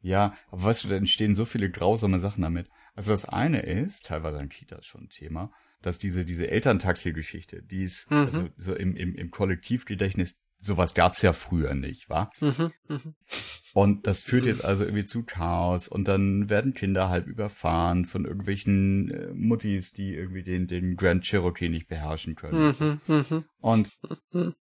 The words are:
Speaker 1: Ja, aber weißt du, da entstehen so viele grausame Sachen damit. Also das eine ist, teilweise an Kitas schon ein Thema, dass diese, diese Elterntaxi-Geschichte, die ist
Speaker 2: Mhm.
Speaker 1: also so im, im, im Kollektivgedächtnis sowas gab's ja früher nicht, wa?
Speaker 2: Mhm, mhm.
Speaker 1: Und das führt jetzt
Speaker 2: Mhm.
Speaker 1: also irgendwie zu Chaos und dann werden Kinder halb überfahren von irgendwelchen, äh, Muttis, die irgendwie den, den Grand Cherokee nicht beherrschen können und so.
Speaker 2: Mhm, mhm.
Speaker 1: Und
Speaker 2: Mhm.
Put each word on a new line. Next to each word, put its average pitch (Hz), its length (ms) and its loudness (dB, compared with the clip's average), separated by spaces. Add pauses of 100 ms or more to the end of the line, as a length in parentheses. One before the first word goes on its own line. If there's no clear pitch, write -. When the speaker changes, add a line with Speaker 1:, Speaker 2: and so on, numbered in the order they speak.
Speaker 1:
Ja, 101 340 2 (140)
aber 92 140 -8
weißt 110 200 2
du, - 60 -6
da 98 60 2
entstehen 101 400 4
so 110 100 0
viele 101 240 -2
grausame 98 500 2
Sachen 98 220 -2
damit. 85 260 -2 (280)
Also 101 180 -2
das 95 120 0
eine 139 360 0
ist, 127 460 -4
teilweise 78 320 -4
an 71 100 -8
Kitas - 360 -20
schon - 180 -20
ein - 60 -20
Thema, 80 440 -10 (280)
dass 90 180 -4
diese, 90 260 -2
diese 85 240 -4
Elterntaxi-Geschichte, 82 1120 0
die 95 200 -4
ist - 260 -6
Speaker 2:
Mhm. 147 80 4
Speaker 1:
also 139 400 0
so 90 180 -4
im, 92 200 -2
im, 87 200 -4
im 87 160 -10
Kollektivgedächtnis 98 1040 -2 (260)
sowas 90 320 0
gab's 90 280 4
ja 90 120 6
früher 76 400 0
nicht, 69 360 -6
wa? 90 200 -2 (100)
Speaker 2:
Mhm, 151 320 0 (160)
mhm. 151 280 -8 (580)
Speaker 1:
Und 101 340 4
das 95 140 0
führt 123 240 2
jetzt 113 140 0
Speaker 2:
Mhm. - 60 -6
Speaker 1:
also 98 180 2
irgendwie 104 220 -2
zu 117 180 -6
Chaos 87 640 0
und 98 200 -2
dann 98 420 2
werden 117 240 2
Kinder 95 360 0
halb 90 180 0
überfahren 87 760 0
von - 200 -4
irgendwelchen, 98 840 0
äh, - 220 -8
Muttis, 101 600 0
die 98 200 -6
irgendwie 92 300 -8
den, 90 240 0
den 90 300 -2
Grand 90 280 4
Cherokee 90 440 0
nicht 82 180 -4
beherrschen 78 480 -6
können 156 320 2
und 139 80 4
so. 151 80 -4
Speaker 2:
Mhm, 147 240 0
mhm. 156 360 0 (160)
Speaker 1:
Und 110 300 4 (420)
Speaker 2:
Mhm. 170 220 0 (160)